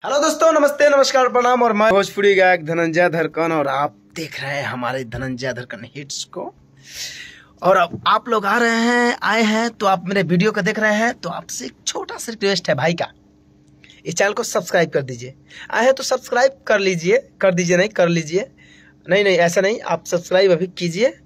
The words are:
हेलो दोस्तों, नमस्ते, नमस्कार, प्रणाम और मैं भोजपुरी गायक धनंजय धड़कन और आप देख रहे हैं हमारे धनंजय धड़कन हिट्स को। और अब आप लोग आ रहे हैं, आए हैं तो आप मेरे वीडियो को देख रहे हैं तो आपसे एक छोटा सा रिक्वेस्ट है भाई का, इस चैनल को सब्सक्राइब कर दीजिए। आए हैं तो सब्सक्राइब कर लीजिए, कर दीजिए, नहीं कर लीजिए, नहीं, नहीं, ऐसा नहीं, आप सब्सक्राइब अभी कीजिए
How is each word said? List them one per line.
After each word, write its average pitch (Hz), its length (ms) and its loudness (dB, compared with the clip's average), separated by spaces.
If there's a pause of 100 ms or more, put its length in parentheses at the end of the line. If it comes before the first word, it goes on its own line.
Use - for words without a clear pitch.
हेलो 254 180 -2
दोस्तों, 320 300 2
नमस्ते, 294 380 2
नमस्कार, 269 400 4
प्रणाम 247 340 2
और 233 100 2
मैं 214 180 4
भोजपुरी 196 440 2
गायक 185 300 4
धनंजय 165 440 2
धड़कन 160 420 -2
और 151 160 0
आप 139 280 -2 (200)
देख 156 260 -12
रहे 139 100 -8
हैं 139 120 -6
हमारे 123 420 -6
धनंजय 127 480 -8
धड़कन 120 300 -14 (120)
हिट्स 143 280 -12 (100)
को। - 100 -10 (1160)
और 190 160 4
अब 175 300 -2
आप 214 220 0
लोग 220 160 0
आ 202 120 0
रहे 233 240 0
हैं, 240 420 2
आए 214 200 0
हैं 220 260 0
तो 226 160 -6
आप 185 220 0
मेरे 196 160 0
वीडियो 180 280 2
को 208 100 -4
देख 208 180 -2
रहे 214 160 2
हैं 226 240 0
तो 170 100 -10
आपसे - 360 -12
एक 262 80 -14 (140)
छोटा - 300 -10
सा - 140 -12
रिक्वेस्ट 196 380 -2
है 156 60 2
भाई 151 180 0
का, - 180 -6 (960)
इस 165 100 -8
चैनल 202 180 0
को 233 100 -6
सब्सक्राइब 180 460 -2
कर 156 120 -2
दीजिए। 127 320 -12 (380)
आए 220 140 2
हैं 262 80 6
तो 269 100 -4
सब्सक्राइब 262 640 0
कर 214 120 4
लीजिए, 190 380 0 (240)
कर 190 120 4
दीजिए, 175 240 0
नहीं 196 140 2
कर 175 180 2
लीजिए, 170 400 -2 (560)
नहीं, 196 180 2
नहीं, 190 140 4
ऐसा 170 240 2
नहीं, 202 200 0
आप - 260 -4
सब्सक्राइब 180 440 2
अभी 170 160 0 (100)
कीजिए 185 360 -2 (120)